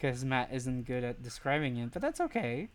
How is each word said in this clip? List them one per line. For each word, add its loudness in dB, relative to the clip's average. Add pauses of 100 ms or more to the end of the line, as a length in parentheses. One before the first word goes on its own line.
'cause 2
Matt 2
isn't -2
good -2
at -4
describing 2
it, -2
but -4
that's 0
okay. 0